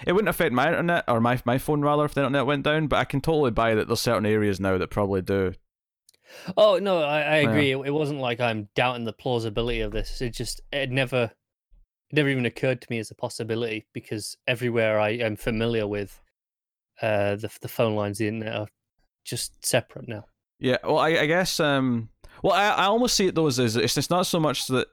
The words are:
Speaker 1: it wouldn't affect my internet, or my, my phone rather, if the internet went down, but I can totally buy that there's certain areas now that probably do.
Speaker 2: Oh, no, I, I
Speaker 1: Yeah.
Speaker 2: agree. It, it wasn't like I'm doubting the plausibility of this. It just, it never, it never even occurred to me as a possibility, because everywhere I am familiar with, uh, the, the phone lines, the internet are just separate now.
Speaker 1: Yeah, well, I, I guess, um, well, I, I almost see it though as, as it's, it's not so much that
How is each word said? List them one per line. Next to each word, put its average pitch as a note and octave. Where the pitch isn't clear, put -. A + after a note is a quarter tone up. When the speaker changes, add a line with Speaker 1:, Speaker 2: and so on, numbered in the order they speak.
Speaker 1:
it F3
wouldn't F#3+
affect D#3+
my B2+
internet, E3+
or A#2
my, A#2+
my B2
phone D3
rather, D3
if -
the C#3+
internet C3+
went C#3+
down, D3+
but A#2
I B2+
can C#3
totally D3+
buy A2+
that G#2+
there's A2+
certain A2
areas G#2
now F#2+
that F2
probably G2
do. F#2+
Speaker 2:
Oh, G#3
no, F#3
I, D3
I D3+
Speaker 1:
Yeah. C#3+
Speaker 2:
agree. C#3
It, C3+
it C#3+
wasn't D3
like B2
I'm A2
doubting B2
the A2+
plausibility A#2
of G#2+
this. G#2
It B2
just, -
it C#3
never, B2
it -
never C#3+
even C3
occurred B2+
to -
me A#2
as G#2+
a -
possibility, A2+
because -
everywhere A2+
I G#2+
am A2+
familiar A2+
with, G2+
uh, G2+
the, G#2
the -
phone A2+
lines, G2+
the G#2+
internet A2+
are G#2
just -
separate B2+
now. G#2+
Speaker 1:
Yeah, B2
well, D3
I, D#3
I D3+
guess, E3+
um, C3
well, F#3
I, G3+
I F#3
almost A3+
see G3+
it -
though D#3+
as, B2+
as A#2
it's, A#2
it's C#3
not F3
so F3+
much D3
that B2+